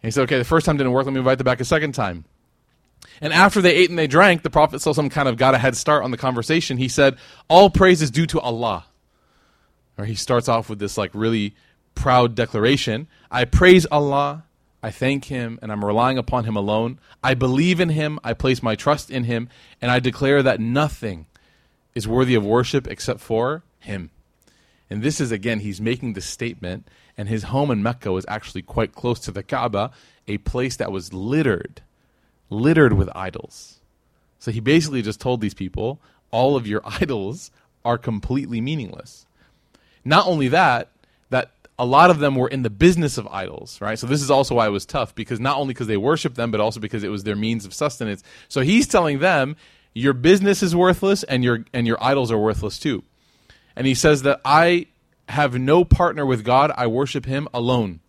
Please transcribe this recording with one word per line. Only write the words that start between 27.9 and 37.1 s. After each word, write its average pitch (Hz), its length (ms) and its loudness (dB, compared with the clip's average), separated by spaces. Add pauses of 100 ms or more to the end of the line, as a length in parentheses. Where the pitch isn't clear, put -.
was 92 160 -4
actually 104 360 -10
quite - 300 -4
close 120 280 -4
to - 100 -12
the 98 100 -10
Kaaba, 120 500 -4 (360)
a 104 120 -6
place 123 360 -4
that - 160 -6
was 92 220 -10
littered, 110 680 -2 (680)
littered 131 440 4
with 98 220 2
idols. - 640 -14 (580)
So - 140 -8
he 110 80 -6
basically 143 420 2
just 104 200 -6
told 127 180 -2
these 104 140 -4
people, 107 460 -8 (320)
"All 131 240 2
of 117 120 -4
your 104 160 -4
<laughs> - 180 -6
idols 127 500 -4 (340)